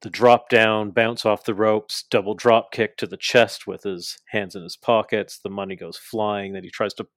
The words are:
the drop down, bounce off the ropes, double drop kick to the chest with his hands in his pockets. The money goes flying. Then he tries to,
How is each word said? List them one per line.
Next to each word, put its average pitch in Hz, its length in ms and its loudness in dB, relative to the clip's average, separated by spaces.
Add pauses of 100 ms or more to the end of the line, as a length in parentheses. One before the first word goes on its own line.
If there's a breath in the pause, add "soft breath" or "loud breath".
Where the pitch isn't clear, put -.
the 110 100 -14
drop 120 380 6
down, 110 420 2
bounce 117 340 0
off 104 200 0
the 113 100 -4
ropes, 107 560 -2
double 104 240 0
drop 117 380 2
kick 110 240 -4
to 113 100 -6
the 92 100 -12
chest - 520 2
with 92 160 -12
his 90 420 -10
hands 104 300 -6
in 87 80 -14
his 87 120 -14
pockets. 110 600 -2
The 98 120 -12
money 98 260 -8
goes 85 220 -16
flying. 104 540 -6
Then 95 120 -12
he 87 60 -18
tries 104 240 -4
to, - 120 -12 (100)